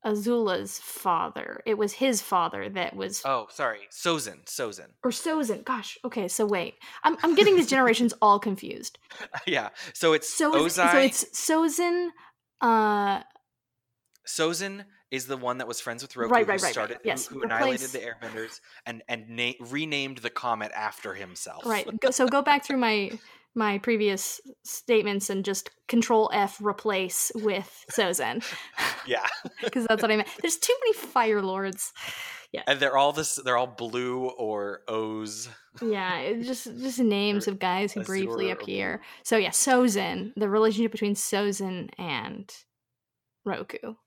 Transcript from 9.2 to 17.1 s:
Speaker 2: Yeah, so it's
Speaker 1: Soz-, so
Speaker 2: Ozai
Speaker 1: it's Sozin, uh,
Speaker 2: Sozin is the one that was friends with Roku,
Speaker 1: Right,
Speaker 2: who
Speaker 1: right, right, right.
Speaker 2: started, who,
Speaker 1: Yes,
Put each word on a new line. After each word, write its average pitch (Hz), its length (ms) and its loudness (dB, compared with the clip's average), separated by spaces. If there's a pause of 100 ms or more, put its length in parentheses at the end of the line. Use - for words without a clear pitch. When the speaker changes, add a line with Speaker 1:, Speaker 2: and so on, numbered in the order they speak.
Speaker 2:
Yeah, 127 220 0 (240)
so 160 200 4
it's 156 160 2
Speaker 1:
Soz-, 302 420 2
so 180 120 2
Speaker 2:
Ozai 269 240 8
Speaker 1:
it's - 260 0
Sozin, 349 760 2 (520)
uh, 208 640 2 (1040)
Speaker 2:
Sozin 190 580 -2 (260)
is 131 160 -6
the 135 100 -4
one 123 220 -2
that 123 80 -6
was 117 120 -6
friends 117 240 -8
with - 120 -16
Roku, 120 160 0
Speaker 1:
Right, 233 140 6
Speaker 2:
who 208 60 -2
Speaker 1:
right, 196 100 0
right, - 20 -2
right. 151 80 0
Speaker 2:
started, 113 300 -4
who, 220 80 -2
Speaker 1:
Yes, 131 180 -2